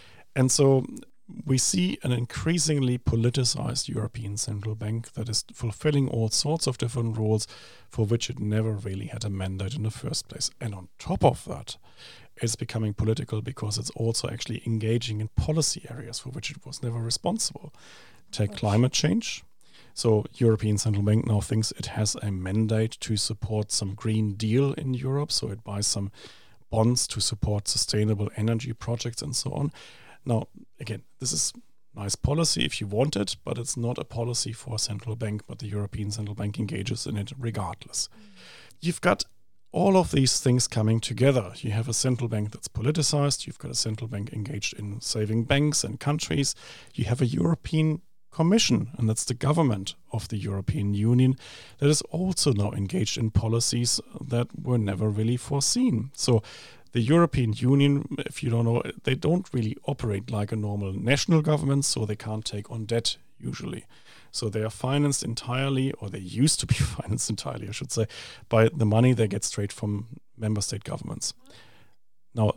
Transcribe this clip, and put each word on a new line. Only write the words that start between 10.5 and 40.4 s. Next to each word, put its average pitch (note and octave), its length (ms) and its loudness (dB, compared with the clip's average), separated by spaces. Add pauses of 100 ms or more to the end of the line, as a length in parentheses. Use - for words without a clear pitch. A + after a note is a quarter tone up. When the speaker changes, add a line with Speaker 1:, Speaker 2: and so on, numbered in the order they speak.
Speaker 1:
And G#2 160 -6
on F#2 140 -14 (100)
top - 240 0
of - 220 4
that, - 320 -10 (580)
it's A#2 220 -2
becoming A2 360 -2
political A2 480 0
because - 360 -6
it's A2+ 140 -6
also - 360 -2
actually A2 380 -6
engaging A2+ 560 0
in A2 80 -4
policy - 600 0
areas A2 300 -10
for B2+ 120 -12
which A#2+ 200 -8
it - 140 -16
was C3 180 -10
never A#2 160 -4
responsible. - 720 -4 (640)
Take G#2 160 0
Speaker 2:
Right. - 100 -10
Speaker 1:
climate A2+ 320 4
change. - 540 0 (480)
So A2 300 4 (120)
European A2 420 4
Central G2+ 260 2
Bank G#2+ 240 4
now G#2 140 4
thinks A2 320 -2
it - 140 -8
has - 340 -2
a G#2+ 100 -2
mandate G#2+ 720 0
to A2 160 -2
support G#2+ 560 -2
some G2 200 -2
Green A2 420 0
Deal A#2 380 2
in C3 200 -4
Europe. C3+ 400 -2
So - 180 -2
it - 140 -10
buys G2+ 200 -4
some G2 260 -2 (580)
bonds A#2 380 4
to - 120 -6
support G#2 480 0
sustainable G#2+ 720 0
energy A2+ 340 0
projects A#2 500 -6
and - 140 -6
so - 160 -2
on. D3 200 -2 (520)
Now, A2 240 0 (320)
again, G#2+ 220 -8 (180)
this C3 140 -2
is - 180 -2 (420)
nice G2+ 220 -4
policy D#3 480 2
if - 160 -2
you G#2+ 80 -4
want A2 300 0
it, G#2 260 -2
but - 140 -4
it's A#2+ 180 -6
not A#2+ 220 -2
a - 80 -6
policy A#2 480 -4
for A2+ 220 -8
a G#2+ 40 -4
central G#2+ 380 -4
bank, G#2+ 280 -4
but - 140 -12
the A2 80 -8
European G#2 440 -4
Central G#2 240 -6
Bank G#2 220 -4
engages G#2 480 -4
in G#2+ 120 -4
it G#2 200 -6
regardless. G#2+ 680 -6
Speaker 2:
Mm. - 140 -20 (580)
Speaker 1:
You've E3 220 -2
got F3+ 240 2 (480)
all F#3 240 6
of F3 140 4
these C3+ 280 4
things B2 280 4